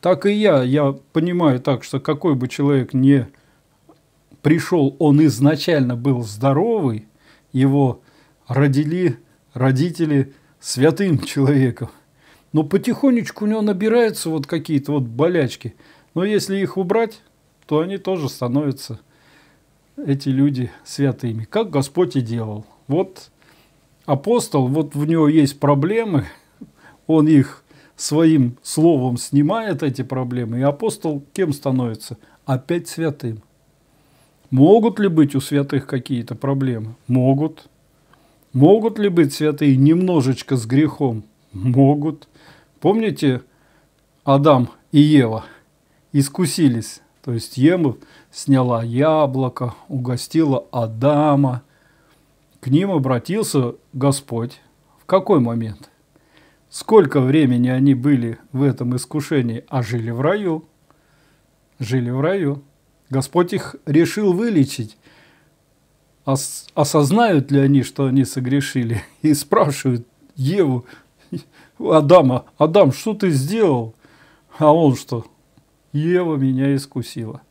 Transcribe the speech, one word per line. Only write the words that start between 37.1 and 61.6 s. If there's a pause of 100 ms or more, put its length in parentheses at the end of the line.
Могут
ли
быть
святые
немножечко
с
грехом? (260)
Могут. (500)
Помните, (840)
Адам (240)
и
Ева (720)
искусились, (200)
то
есть
Ева (340)
сняла
яблоко, (140)
угостила
Адама. (960)
К
ним
обратился (160)
Господь. (400)
В
какой
момент? (800)
Сколько
времени
они
были (160)
в
этом
искушении,
а
жили
в
раю? (1120)